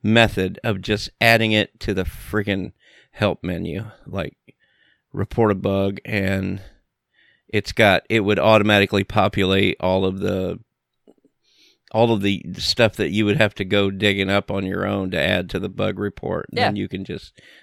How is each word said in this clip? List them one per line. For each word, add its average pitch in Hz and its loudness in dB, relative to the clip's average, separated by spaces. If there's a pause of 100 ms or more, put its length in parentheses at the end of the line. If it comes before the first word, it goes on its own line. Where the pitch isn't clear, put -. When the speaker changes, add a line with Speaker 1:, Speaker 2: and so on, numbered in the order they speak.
Speaker 1:
method 104 2
of 101 -4
just 104 -4 (120)
adding 113 4
it - 0
to 104 -4
the 92 -2
friggin' 101 -4 (380)
help - -2
menu, 87 -6 (220)
like - -8 (800)
report 104 0
a 98 0
bug, 98 -2
and 95 -2 (840)
it's - -4
got, 101 4
it 110 2
would 101 2
automatically 104 4
populate 98 2
all 92 0
of 95 -4
the, 92 -4 (1300)
all 113 4
of 104 0
the 101 0 (140)
stuff - 0
that 85 -2
you 107 0
would 104 2
have 104 2
to 101 -6
go 98 2
digging 98 0
up 101 0
on 95 -4
your 95 -4
own 98 -2
to 85 -2
add 92 -2
to 95 -6
the 95 -6
bug 98 -4
report. 98 -6
And - -10
then 180 0
Speaker 2:
Yeah. 101 -6
Speaker 1:
you 98 -4
can 98 -8
just - -12 (320)